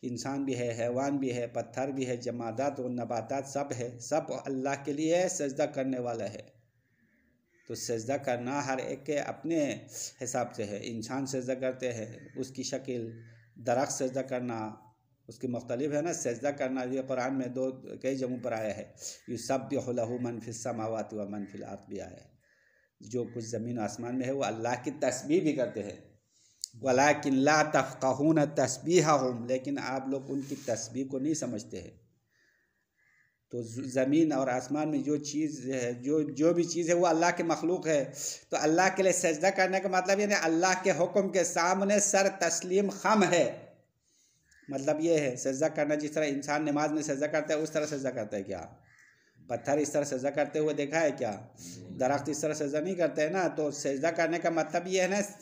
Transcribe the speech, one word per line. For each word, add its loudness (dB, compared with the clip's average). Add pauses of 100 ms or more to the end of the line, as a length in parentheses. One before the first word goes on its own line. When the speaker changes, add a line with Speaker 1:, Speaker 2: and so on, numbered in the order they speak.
Speaker 1:
इंसान -4
भी 0
है, -2
हैवान 0
भी 0
है, -2
पत्थर -4
भी -2
है, -2
जमादात -4
और -4
नबातात -2
सब -4
है, -6
सब -2
अल्लाह -2
के -6
लिए 2
सजदा 0
करने -2
वाला -4
है। -10 (1200)
तो -6
सजदा -4
करना -2
हर -2
एक -8
के -2
अपने -4 (600)
हिसाब -2
से -6
है। -6
इंसान -6
सजदा -2
करते -4
हैं, -8
उसकी -8
शक्ल, -6 (460)
दरख्त 2
सजदा -2
करना -4 (680)
उसकी -10
मुख्तलिफ -2
है 0
ना। -2
सजदा -2
करना -2
ये -2
कुरान -2
में -2
दो, 0 (320)
कई 0
जगहों -2
पर -2
आया -2
है, -12 (360)
युसब्बिहु -2
लहू 0
मन -4
फिस -10
समावाति -4
व -4
मन -6
फिल -12
अर्द -12
भी -8
आया -10
है। -20 (720)
जो -4
कुछ -8
ज़मीन -4
आसमान -4
में -2
है -2
वो -2
अल्लाह 0
की -4
तस्बीह 2
भी 2
करते -2
हैं। -10 (640)
वलाकिन 4
ला 6
तफ़क़हून 4
तस्बीहहुम, 4
लेकिन -2
आप -4
लोग -4
उनकी -6
तस्बीह -4
को -4
नहीं 0
समझते -6
हैं। -12 (1500)
तो -4
ज-, -8
ज़मीन 4
और 2
आसमान 0
में 0
जो 0
चीज़ -4
है, -2
जो, 2
जो 2
भी 4
चीज़ -2
है 6
वो 6
अल्लाह 6
के 0
मखलूक 0
है। 4 (460)
तो -2
अल्लाह 6
के 2
लिए 6
सजदा 4
करने 2
का -2
मतलब 4
यानी 4
अल्लाह 4
के 2
हुक्म 2
के 4
सामने 4
सर 4
तस्लीम 2
खम 4
है, 2 (960)
मतलब 0
ये 6
है। 2
सजदा 0
करना 2
जिस -2
तरह 2
इंसान 0
नमाज 2
में 0
सजदा 0
करता 0
है 0
उस -4
तरह 0
सजदा -2
करता -4
है -2
क्या? -8 (720)
पत्थर 0
इस 0
तरह 2
सजदा -2
करते 0
हुए 2
देखा 0
है 4
क्या? -2
Speaker 2:
नहीं। -12
Speaker 1:
दरख्त 2
इस -2
तरह 0
सजदा 0
नहीं -2
करते 2
हैं 2
ना। 2
तो 0
सजदा 0
करने 2
का 2
मतलब 0
ये 2
है 2
ना, 0 (200)